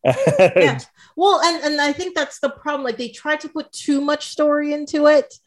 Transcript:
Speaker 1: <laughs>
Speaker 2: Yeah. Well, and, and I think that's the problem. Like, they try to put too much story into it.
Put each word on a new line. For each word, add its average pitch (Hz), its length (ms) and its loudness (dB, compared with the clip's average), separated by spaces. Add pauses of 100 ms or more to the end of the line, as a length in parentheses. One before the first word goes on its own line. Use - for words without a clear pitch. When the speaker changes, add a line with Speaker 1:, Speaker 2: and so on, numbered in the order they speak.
Speaker 1:
<laughs> - 20 2 (500)
Speaker 2:
Yeah. 139 220 4 (380)
Well, 370 260 2
and, 330 220 0
and 294 160 -2
I 285 120 0
think 359 220 -8
that's 302 260 -6
the 285 100 -2
problem. 285 340 -8
Like, 233 140 -4
they 240 100 -8
try 302 280 -6
to 302 120 -10
put 302 240 -12
too 277 280 -2
much 294 280 -4
story 294 440 0
into 294 340 0
it. 302 280 4 (120)